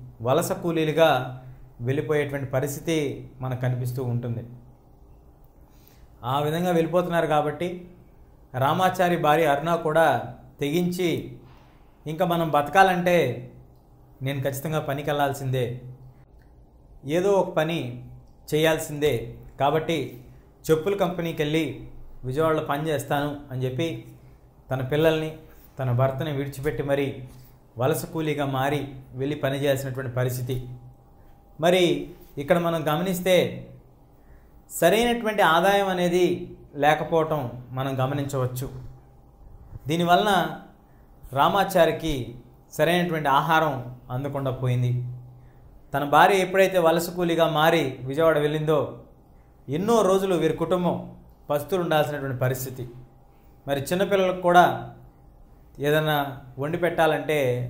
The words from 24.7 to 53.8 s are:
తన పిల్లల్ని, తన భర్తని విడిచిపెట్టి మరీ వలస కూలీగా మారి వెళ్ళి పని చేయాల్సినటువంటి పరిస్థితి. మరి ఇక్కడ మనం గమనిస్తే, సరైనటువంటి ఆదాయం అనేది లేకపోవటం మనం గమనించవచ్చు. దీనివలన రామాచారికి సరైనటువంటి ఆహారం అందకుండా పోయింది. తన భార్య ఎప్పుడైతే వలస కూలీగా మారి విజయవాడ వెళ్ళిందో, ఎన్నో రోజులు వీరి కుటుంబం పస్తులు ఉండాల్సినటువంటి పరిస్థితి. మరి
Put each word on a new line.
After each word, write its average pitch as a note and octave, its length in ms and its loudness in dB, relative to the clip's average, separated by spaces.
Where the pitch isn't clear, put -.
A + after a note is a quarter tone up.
తన B2+ 120 -2
పిల్లల్ని, D#3 540 0
తన B2+ 140 -2
భర్తని C3+ 400 0
విడిచిపెట్టి C#3 500 -4
మరీ C#3 460 -2
వలస C#3+ 260 0
కూలీగా D3+ 420 -2
మారి C3+ 420 -2
వెళ్ళి C#3 220 -4
పని C#3 260 -2
చేయాల్సినటువంటి C3 500 -2
పరిస్థితి. B2 560 -2
మరి F3 500 2
ఇక్కడ C#3+ 200 2
మనం E3 300 0
గమనిస్తే, F3 800 0
సరైనటువంటి G#3+ 720 2
ఆదాయం F#3+ 460 4
అనేది F3+ 680 0
లేకపోవటం D3+ 960 0
మనం C3 340 -2
గమనించవచ్చు. C3+ 680 -4
దీనివలన F3 720 2
రామాచారికి D#3+ 1040 2
సరైనటువంటి D#3+ 560 0
ఆహారం D3 680 2
అందకుండా C3+ 400 -4
పోయింది. B2 540 -2
తన C#3+ 100 -2
భార్య D#3+ 320 6
ఎప్పుడైతే F#3 420 2
వలస E3+ 320 4
కూలీగా E3+ 380 2
మారి D3+ 520 2
విజయవాడ D3 380 2
వెళ్ళిందో, D3+ 640 0
ఎన్నో G#3 320 2
రోజులు F#3+ 320 4
వీరి D#3 220 2
కుటుంబం F3 380 0
పస్తులు D3 320 -2
ఉండాల్సినటువంటి D3 560 -2
పరిస్థితి. B2+ 460 -4
మరి C#3 120 0